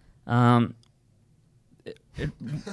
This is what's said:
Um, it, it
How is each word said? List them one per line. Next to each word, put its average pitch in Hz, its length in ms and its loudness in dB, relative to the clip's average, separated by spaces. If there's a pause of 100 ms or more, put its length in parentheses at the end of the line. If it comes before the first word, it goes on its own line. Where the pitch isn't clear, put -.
(260)
Um, 120 480 4 (1120)
it, - 120 -16 (180)
it 131 140 -6 (420)